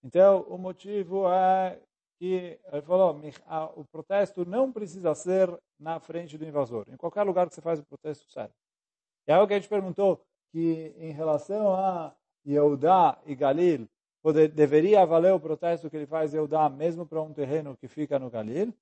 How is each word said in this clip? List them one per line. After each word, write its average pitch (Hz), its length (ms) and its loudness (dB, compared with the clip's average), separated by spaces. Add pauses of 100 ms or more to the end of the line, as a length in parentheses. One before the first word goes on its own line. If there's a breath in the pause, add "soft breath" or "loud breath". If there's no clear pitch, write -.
Então, 185 460 4
o 180 100 -12
motivo 190 680 -6
é 185 520 0 (380)
que, 180 400 -6 (140)
ele 143 100 -6
falou, 175 320 2
"Mich-, 147 320 -16
a, 160 200 -8
o 156 180 -18
protesto 185 600 -4
não 247 280 -2
precisa 180 420 -4
ser 180 420 0 (220)
na 160 220 -10
frente 160 360 -14
do 156 80 -12
invasor. 127 440 -6
Em 127 80 -20
qualquer 170 260 -6
lugar 180 260 0
que - 60 -20
você 165 60 -18
faz 165 180 -4
o 147 60 -14
protesto, - 440 -14
serve." 113 260 -14 (760)
E 151 40 4
aí 180 80 6
o 208 60 6
que 202 80 -2
a 202 40 0
gente - 100 -8
perguntou, 196 520 0 (300)
que 160 480 -4
em 160 140 -14
relação 160 640 -2
a 180 380 -4 (320)
Yehudá 147 800 4
e 143 120 -10
Galil, 143 520 2 (320)
poder, 156 280 4
deveria 156 580 6
valer 165 260 4
o 185 60 4
protesto 165 500 -6
que 156 80 -12
ele 147 100 -8
faz 151 280 -4
em 156 40 -2
Yehudá, 151 300 0
mesmo 165 380 -4
pra 156 160 -6
um 156 100 -10
terreno 143 440 -6
que 131 100 -20
fica 147 320 -4
no 131 100 -6
Galil? 117 540 -6